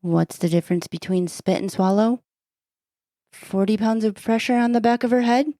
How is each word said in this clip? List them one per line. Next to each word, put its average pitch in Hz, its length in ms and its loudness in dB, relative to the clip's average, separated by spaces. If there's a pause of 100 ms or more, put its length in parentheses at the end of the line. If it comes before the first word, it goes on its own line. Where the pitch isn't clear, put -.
What's 165 340 0
the - 120 -2
difference 170 380 0
between 180 400 -4
spit - 340 -2
and 190 120 -6
swallow? 208 480 2 (1120)
Forty 196 440 -2
pounds 220 280 0
of 214 100 0
pressure 226 420 -2
on 240 160 2
the 240 80 2
back 233 240 2
of 240 60 0
her 247 120 2
head? 240 240 2 (140)